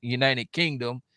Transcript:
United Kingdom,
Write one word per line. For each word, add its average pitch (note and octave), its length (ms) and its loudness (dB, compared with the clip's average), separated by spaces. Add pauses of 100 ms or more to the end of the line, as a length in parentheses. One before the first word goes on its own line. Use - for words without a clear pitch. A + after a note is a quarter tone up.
United B2 500 0
Kingdom, B2+ 500 -2 (160)